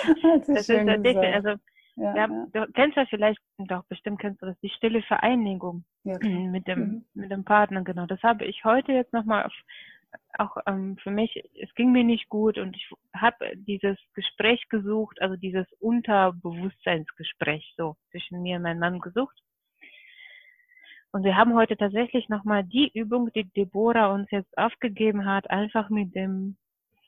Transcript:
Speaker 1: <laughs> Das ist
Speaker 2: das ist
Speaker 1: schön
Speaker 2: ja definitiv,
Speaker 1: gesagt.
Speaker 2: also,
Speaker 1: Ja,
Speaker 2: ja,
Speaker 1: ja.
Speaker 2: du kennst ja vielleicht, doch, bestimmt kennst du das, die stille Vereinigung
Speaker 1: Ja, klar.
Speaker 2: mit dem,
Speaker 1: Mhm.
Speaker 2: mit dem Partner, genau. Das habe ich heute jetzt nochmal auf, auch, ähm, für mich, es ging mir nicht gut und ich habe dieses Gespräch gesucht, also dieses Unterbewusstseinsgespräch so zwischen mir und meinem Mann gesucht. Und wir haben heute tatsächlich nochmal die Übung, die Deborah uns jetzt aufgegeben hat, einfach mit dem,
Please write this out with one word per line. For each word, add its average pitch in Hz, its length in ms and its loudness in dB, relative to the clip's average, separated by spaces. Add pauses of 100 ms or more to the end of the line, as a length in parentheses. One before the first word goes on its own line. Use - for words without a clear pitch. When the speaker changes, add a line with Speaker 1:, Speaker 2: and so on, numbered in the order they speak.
Speaker 1:
<laughs> 311 120 6
Das 320 280 6
ist - 0 -
Speaker 2:
das 285 120 4
ist 202 60 -6
Speaker 1:
schön 214 200 4
Speaker 2:
ja 208 100 4
definitiv, 214 240 4
Speaker 1:
gesagt. 190 240 2
Speaker 2:
also, 208 160 -2 (340)
Speaker 1:
Ja, 202 200 -2
Speaker 2:
ja, 214 120 2
Speaker 1:
ja. 339 260 -6
Speaker 2:
du 220 200 -4
kennst 294 240 2
ja 269 80 4
vielleicht, 214 340 2 (180)
doch, 185 280 -6
bestimmt 202 340 -8
kennst 202 220 -8
du - 60 -12
das, 185 140 -10
die 202 80 -8
stille 226 340 0
Vereinigung 190 840 0 (180)
Speaker 1:
Ja, 190 160 -6
klar. 208 120 0 (200)
Speaker 2:
mit 185 160 -4
dem, 185 120 -2
Speaker 1:
Mhm. 220 340 -4
Speaker 2:
mit 196 180 -10
dem 196 140 -6
Partner, 208 380 4
genau. 175 220 -6
Das 185 180 -6
habe 226 220 2
ich - 200 -10
heute 254 260 2
jetzt 254 220 0
nochmal 220 320 0
auf, - 80 -8 (840)
auch, 208 200 -2 (100)
ähm, 190 340 -4
für 196 100 -8
mich, 220 320 -2 (160)
es - 160 -14
ging 247 160 4
mir 247 120 6
nicht 233 260 2
gut 214 280 0
und 190 180 -8
ich - 140 -14 (260)
habe 190 400 0
dieses 196 420 -4 (180)
Gespräch 220 540 -2
gesucht, 214 520 -4
also 190 160 -2
dieses 185 280 -4 (140)
Unterbewusstseinsgespräch 185 2000 -2
so 160 180 -4 (160)
zwischen 180 300 -12
mir 180 160 -4
und 175 60 -6
meinem 170 160 -4
Mann 175 200 -2
gesucht. 185 360 -4 (1800)
Und 196 120 -4
wir 190 140 4
haben 226 160 6
heute 226 240 4
tatsächlich 220 520 -2
nochmal 208 340 0
die 233 300 0
Übung, 233 400 -2
die 214 120 -4
Deborah 208 680 2
uns 196 180 -4
jetzt 196 260 -6
aufgegeben 208 680 0
hat, 196 240 -2
einfach 208 400 -2
mit 208 260 -2
dem, 190 420 -6 (500)